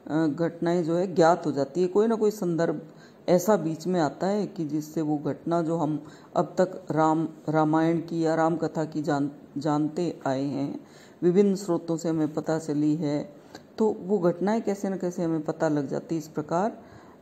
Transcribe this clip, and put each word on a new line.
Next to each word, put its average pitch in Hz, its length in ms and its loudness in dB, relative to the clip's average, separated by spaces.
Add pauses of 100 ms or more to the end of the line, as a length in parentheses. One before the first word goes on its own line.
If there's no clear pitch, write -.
अ, 160 200 0
घटनाएं 165 580 0
जो 170 120 0
है 180 180 -2
ज्ञात 170 320 6
हो 147 60 2
जाती 139 300 -2
है। 185 60 4
कोई 208 180 4
ना 226 80 2
कोई 214 160 2
संदर्भ 165 580 -2 (400)
ऐसा 180 280 4
बीच 160 300 -4
में 180 140 2
आता 151 260 0
है 202 200 0
कि - 180 -6
जिससे 151 380 -4
वो 151 160 0
घटना 165 440 -2
जो 165 140 -2
हम 151 280 -2 (320)
अब - 240 0
तक - 300 -2
राम, 156 380 2 (200)
रामायण 156 500 2
की 165 260 -4
या 160 100 2
राम 160 220 2
कथा 160 280 -2
की 151 180 -4
जान, 143 280 0 (280)
जानते 151 680 -2
आए 135 160 0
हैं, 139 440 -4 (360)
विभिन्न 190 320 6
स्रोतों 170 420 -2
से 160 120 -4
हमें 156 260 0
पता 160 240 -2
चली 151 380 0
है, 147 380 -4 (440)
तो 214 220 2
वो 190 180 0
घटनाएं 180 440 2
कैसे 196 260 -2
न 190 80 -2
कैसे 180 260 -4
हमें 160 200 0
पता 160 260 0
लग 147 200 0
जाती 143 260 -6
है। 165 40 -2
इस 151 100 -8
प्रकार, 170 540 -4 (400)